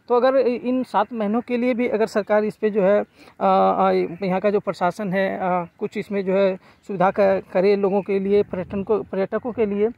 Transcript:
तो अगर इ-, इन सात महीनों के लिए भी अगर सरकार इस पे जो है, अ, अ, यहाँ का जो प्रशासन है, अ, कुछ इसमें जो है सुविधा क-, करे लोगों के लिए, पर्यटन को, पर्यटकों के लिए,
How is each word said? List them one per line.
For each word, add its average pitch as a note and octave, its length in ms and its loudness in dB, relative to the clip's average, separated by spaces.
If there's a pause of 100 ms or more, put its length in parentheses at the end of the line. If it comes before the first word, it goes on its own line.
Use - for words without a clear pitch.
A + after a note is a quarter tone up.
तो A#3+ 80 2
अगर C4 200 2
इ-, A#3+ 220 2
इन B3+ 240 -2
सात G#3 300 -2
महीनों A3 280 -2
के B3 160 -4
लिए B3 180 0
भी A#3 140 0
अगर A3 180 0
सरकार G#3+ 380 0
इस G#3+ 120 -4
पे G#3+ 140 -2
जो G3+ 120 0
है, G3+ 180 4
अ, G#3 40 -2 (360)
अ, F#3+ 520 4 (320)
यहाँ F#3 160 -2
का G#3 100 0
जो G3+ 100 2
प्रशासन F3+ 520 -4
है, G3 260 -2
अ, F3+ 300 -2 (100)
कुछ G#3 180 -8
इसमें G3+ 280 -6
जो F#3 100 0
है F#3+ 220 2
सुविधा F#3+ 540 -2
क-, G3 320 2 (100)
करे G3 240 2
लोगों G3+ 260 0
के G3 160 -2
लिए, G3+ 240 2
पर्यटन G3 400 -6
को, G3 200 -2
पर्यटकों G#3 500 -4
के A3 140 -2
लिए, G3+ 300 0